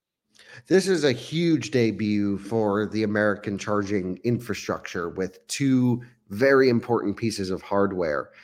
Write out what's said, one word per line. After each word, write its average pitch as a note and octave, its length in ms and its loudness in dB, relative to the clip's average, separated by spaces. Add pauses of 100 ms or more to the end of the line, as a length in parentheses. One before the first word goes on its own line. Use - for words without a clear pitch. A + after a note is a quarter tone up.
(680)
This F#3 200 4
is E3+ 160 0
a C#3 80 4
huge D3+ 600 0
debut G#2 680 0
for G#2 500 -2
the G#2 160 -4
American G#2 540 0
charging G2 680 -4
infrastructure G2 840 -4
with F#2 380 -8
two B2+ 540 2 (280)
very C3+ 400 6
important A2+ 480 0
pieces G2+ 320 -4
of F2+ 120 -4
hardware. F#2 680 -2 (140)